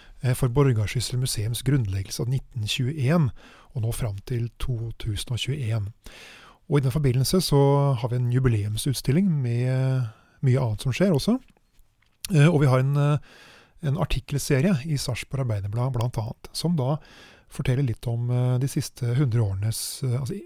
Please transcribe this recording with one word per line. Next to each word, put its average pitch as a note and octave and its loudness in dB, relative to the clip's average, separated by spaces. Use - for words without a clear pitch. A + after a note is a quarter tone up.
Eh, B2+ 0
for B2+ 0
Borgarsyssel B2 0
museums A#2 -4
grunnleggelse G#2 -2
av A#2 -4
nitten B2+ -4
tjueén, C3+ 0
og A2+ -4
nå A#2 -2
fram G#2 -4
til A#2+ -4
to A#2 -4
tusen G#2+ -6
og A2 -4
tjueén. A2+ -4
Og D3 4
i C3+ 2
den C3 0
forbindelse C3+ 2
så C#3+ 4
har A#2 -4
vi B2 0
en B2 0
jubileumsutstilling B2 2
med B2+ 0
mye B2 6
annet A2 -2
som B2+ 0
skjer F#3+ 4
også. G3+ 2
Eh, D3+ 6
og D#3+ 4
vi D3 4
har B2+ 4
en, C3+ 2
eh, C#3+ 4
en C#3+ 0
artikkelserie C#3+ 2
i D#3 -2
Sarpsborg - -4
Arbeiderblad A2+ -2
blant A#2+ -2
annet, - -10
som E3+ 0
da C3+ 0
forteller C3+ 0
litt A#2 -4
om, A#2+ -2
eh, B2+ 2
de C3+ 0
siste B2 -4
hundre A#2+ 2
årenes, G#2 -4
eh, B2 -2
altså, C#3 -6